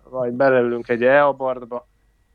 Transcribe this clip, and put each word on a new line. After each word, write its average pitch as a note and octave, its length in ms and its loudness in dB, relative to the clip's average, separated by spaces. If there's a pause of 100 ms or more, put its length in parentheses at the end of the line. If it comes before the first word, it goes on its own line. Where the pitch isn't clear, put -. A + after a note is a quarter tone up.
(100)
vagy B2+ 220 -6
beleülünk A#2+ 560 0
egy A#2+ 140 -2
E-abartba. C3 840 0 (460)